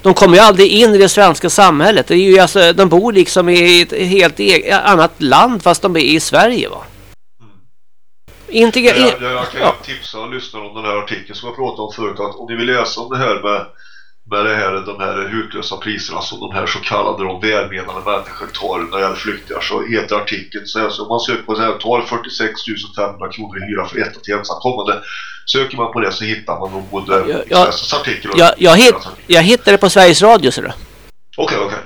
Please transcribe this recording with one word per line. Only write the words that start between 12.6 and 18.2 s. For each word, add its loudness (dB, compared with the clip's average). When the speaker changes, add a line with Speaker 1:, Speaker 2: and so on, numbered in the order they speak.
Speaker 2:
läsa -4
om -14
det -6
här -4
med, -4
med -4
det -2
här, -4
de -14
här -6
hutlösa -10
priserna -10
som -14
de -14
här -6
så -8
kallade, -4
de -8
välmenande -6
människor -8